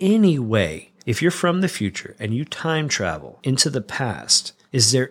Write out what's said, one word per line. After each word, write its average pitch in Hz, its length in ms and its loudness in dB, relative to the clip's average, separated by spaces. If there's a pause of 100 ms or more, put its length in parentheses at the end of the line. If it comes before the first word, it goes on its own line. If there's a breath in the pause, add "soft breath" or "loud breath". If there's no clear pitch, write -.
any 190 380 4
way, 104 520 0 (160)
if 120 160 -2
you're 170 80 4
from 175 300 0
the 185 80 2
future - 500 -6
and 110 160 -4
you 143 100 -2
time 156 440 -2
travel 78 540 -6
into 135 280 0
the 135 100 -4
past, - 720 -4 (200 soft breath)
is 117 200 4
there 127 180 2